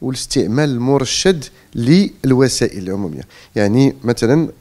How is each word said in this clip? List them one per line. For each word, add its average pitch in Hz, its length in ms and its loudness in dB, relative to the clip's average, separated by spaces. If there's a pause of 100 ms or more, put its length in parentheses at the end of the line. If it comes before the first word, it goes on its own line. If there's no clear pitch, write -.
والاستعمال 131 720 -2
المرشد 135 720 0 (300)
للوسائل 131 1080 2
العموميه. 90 400 -6 (340)
يعني 117 480 2
مثلا 120 440 0 (120)